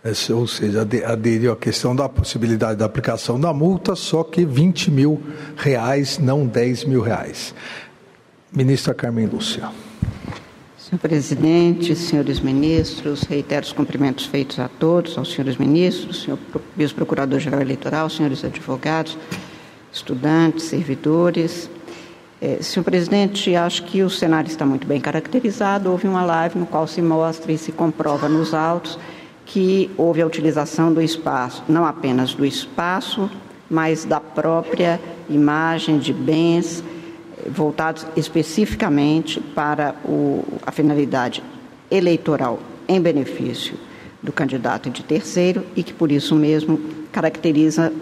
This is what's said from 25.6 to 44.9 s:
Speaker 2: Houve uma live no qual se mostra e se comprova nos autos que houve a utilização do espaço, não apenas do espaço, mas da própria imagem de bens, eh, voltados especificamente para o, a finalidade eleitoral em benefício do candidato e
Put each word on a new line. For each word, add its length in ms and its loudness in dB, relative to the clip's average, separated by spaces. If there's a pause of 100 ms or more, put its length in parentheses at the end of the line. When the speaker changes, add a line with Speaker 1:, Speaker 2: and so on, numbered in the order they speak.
Speaker 2:
Houve 200 0
uma 160 2
live 340 0
no 60 0
qual 200 -2
se 160 -4
mostra 520 0
e 40 0
se 140 -8
comprova 560 0
nos 260 2
autos 460 -2 (460)
que 500 2
houve 260 2
a 40 4
utilização 680 2
do 80 4
espaço, 680 -2
não 160 6
apenas 480 0
do 120 0
espaço, 840 -4 (380)
mas 340 0
da 160 0
própria 800 0 (300)
imagem 720 2
de 120 -2
bens, 720 2 (540)
eh, 120 -8
voltados 640 -2
especificamente 1300 2
para 640 -2
o, 400 0 (220)
a 60 -6
finalidade 720 2 (480)
eleitoral 720 2 (300)
em 100 4
benefício 760 0 (460)
do 120 -6
candidato 560 -2
e 20 -6